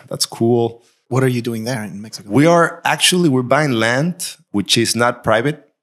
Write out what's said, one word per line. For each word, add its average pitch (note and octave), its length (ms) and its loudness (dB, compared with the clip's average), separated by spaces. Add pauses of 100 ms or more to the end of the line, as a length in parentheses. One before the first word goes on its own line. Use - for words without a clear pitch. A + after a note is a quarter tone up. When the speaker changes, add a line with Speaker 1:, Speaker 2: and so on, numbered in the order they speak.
Speaker 1:
that's - 180 -6
cool. A#2 560 -2 (240)
Speaker 2:
What C3 160 -2
are C3 60 2
you B2 140 -2
doing A2+ 200 -6
there A2+ 220 -6
in G2 180 -12
Mexico? A2+ 280 -18
Speaker 1:
We C3 160 4
are E3+ 380 2
actually, D#3+ 440 2
we're B2+ 140 2 (140)
buying D3 160 0
land, B2 640 -2 (140)
which - 260 -2
is A2+ 200 0
not A#2+ 260 0
private. A#2+ 480 -2 (120)